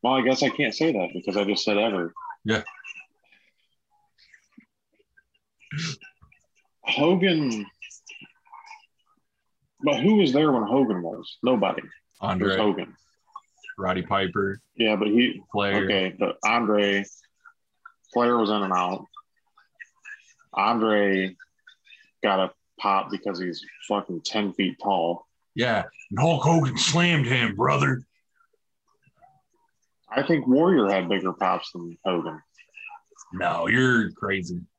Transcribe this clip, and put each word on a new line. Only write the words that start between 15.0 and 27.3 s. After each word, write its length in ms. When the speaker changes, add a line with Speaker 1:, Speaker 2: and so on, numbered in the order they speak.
Speaker 1:
he 420
Speaker 2:
Flair. 340
Speaker 1:
Okay, 320
but 300
Andre, 580
Flair 240
was 140
in 120
and 100
out. 340
Andre 840
got 160
a 140
pop 320
because 300
he's 240
fucking 340
ten 300
feet 280
tall. 460
Speaker 2:
Yeah, 280
and 100
Hulk 240
Hogan 320
slammed 500
him, 300